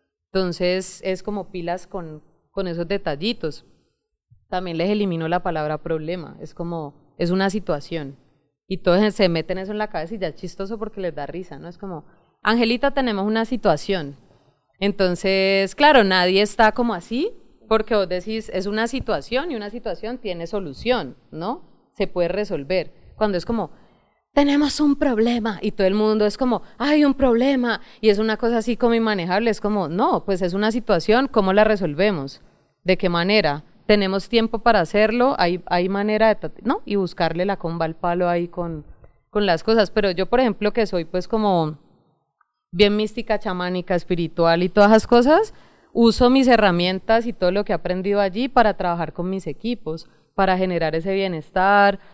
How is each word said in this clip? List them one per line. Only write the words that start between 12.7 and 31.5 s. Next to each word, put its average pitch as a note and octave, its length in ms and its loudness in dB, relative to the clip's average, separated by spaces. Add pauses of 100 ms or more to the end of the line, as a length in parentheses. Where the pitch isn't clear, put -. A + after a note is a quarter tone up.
tenemos A#3+ 340 -2
una A3 200 0
situación". E3+ 720 -2 (640)
Entonces, F#3+ 960 0
claro, C#4+ 260 8
nadie F#3 400 4
está G#3+ 300 4
como A#3+ 220 -2
así, B3 380 -6 (360)
porque A3 260 0
vos G3 140 2
decís, G#3+ 440 -6
"Es F#3+ 140 -4
una G#3+ 220 -2
situación A#3+ 640 -4
y - 20 -6
una G#3 160 -8
situación A3+ 480 -8
tiene E3+ 300 -8
solución", F#3 680 -4 (140)
¿no? G3+ 320 -8 (320)
Se G3+ 140 -2
puede F3 180 0
resolver. F3+ 640 -4 (220)
Cuando G#3 240 0
es E3 80 -8
como, A3 240 -4 (640)
"Tenemos C#4+ 460 2
un D4 160 4
problema", A#3 640 0
y A3 120 -4
todo F#3+ 140 0
el F#3+ 80 2
mundo G#3+ 320 2
es G3+ 120 -2
como, B3 240 0 (160)
"Hay D4 260 4
un C#4 100 4
problema", B3 680 2 (200)
y G#3+ 80 2
es G3+ 100 6
una A3 180 0
cosa A#3 220 0
así A3+ 180 -2
como A#3 180 2
inmanejable, G#3+ 560 0
es G3+ 100 -2
como, G#3 280 0
"No, G#3 360 0
pues F#3+ 180 -2
es F3+ 120 -2
una G#3+ 180 0
situación, A3 560 2
¿cómo F#3+ 240 2